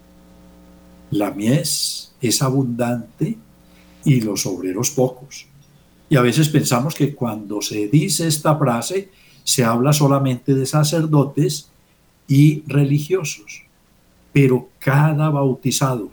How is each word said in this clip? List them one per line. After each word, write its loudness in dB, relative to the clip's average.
La -2
mies -2
es 0
abundante -2
y 4
los -4
obreros -4
pocos. -4
Y 2
a 6
veces 2
pensamos 0
que -2
cuando -8
se -6
dice 0
esta 0
frase, -2
se 0
habla 2
solamente 2
de 0
sacerdotes 0
y 4
religiosos. -2
Pero 2
cada 2
bautizado, -2